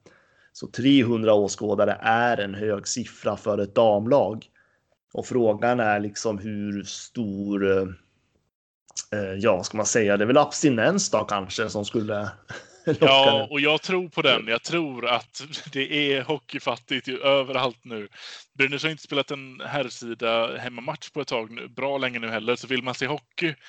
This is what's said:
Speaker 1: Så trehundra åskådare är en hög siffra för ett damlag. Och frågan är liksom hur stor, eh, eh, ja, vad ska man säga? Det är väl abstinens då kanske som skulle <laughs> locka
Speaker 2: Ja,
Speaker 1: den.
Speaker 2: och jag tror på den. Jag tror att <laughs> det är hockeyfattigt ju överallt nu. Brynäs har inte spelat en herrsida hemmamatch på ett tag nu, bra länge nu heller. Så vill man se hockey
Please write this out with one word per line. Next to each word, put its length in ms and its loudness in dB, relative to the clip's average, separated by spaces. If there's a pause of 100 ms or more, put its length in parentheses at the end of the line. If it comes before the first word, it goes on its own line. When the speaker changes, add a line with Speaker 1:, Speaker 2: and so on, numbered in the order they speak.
(540)
Speaker 1:
Så 140 -12
trehundra 680 4
åskådare 680 2
är 360 2
en 180 -4
hög 320 -4
siffra 500 -4
för 200 -2
ett 180 -4
damlag. 680 4 (680)
Och 120 -6
frågan 540 2
är 200 2
liksom 380 -4
hur 460 -6
stor, 880 -2
eh, 160 2 (1200)
eh, 260 -4
ja, 180 4
vad 100 -2
ska 120 -8
man 80 0
säga? 320 4
Det 60 0
är 20 2
väl 120 4
abstinens 720 2
då 140 2
kanske 460 -4
som 160 -4
skulle 440 -4 (280)
<laughs> 280 -20
locka 200 4
Speaker 2:
Ja, 340 6
Speaker 1:
den. 100 -6
Speaker 2:
och 100 -4
jag 220 2
tror 280 -4
på 120 -2
den. 260 2
Jag 160 -2
tror 440 -4
att 340 -2 (140)
<laughs> 180 -14
det 400 0
är 100 0
hockeyfattigt 840 -6
ju 120 -6
överallt 640 0
nu. 220 -10 (500)
Brynäs 260 0
har 60 0
inte 140 -8
spelat 280 -2
en 340 -12
herrsida 920 -2
hemmamatch 520 -10
på 120 -8
ett 60 -8
tag 240 -4
nu, 160 -12
bra 300 -4
länge 220 -4
nu 80 -6
heller. 280 0
Så 120 -8
vill 160 -2
man 120 -4
se 120 -4
hockey 480 -6 (140)